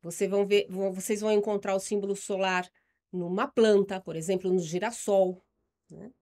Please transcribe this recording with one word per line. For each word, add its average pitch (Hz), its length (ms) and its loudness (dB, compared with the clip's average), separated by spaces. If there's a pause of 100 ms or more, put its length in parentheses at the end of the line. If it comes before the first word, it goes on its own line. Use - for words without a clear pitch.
Você 170 260 -4
vão 202 180 0
ver, 202 220 4
vo-, 190 240 -4
vocês 208 300 -4
vão 214 100 0
encontrar 208 420 0
o 190 60 0
símbolo 196 340 -4
solar 185 560 -2 (400)
numa 185 380 -4
planta, 202 500 4
por 175 160 -10
exemplo, 185 380 -2
no 185 60 4
girassol, 185 840 0 (480)
né? 185 320 -18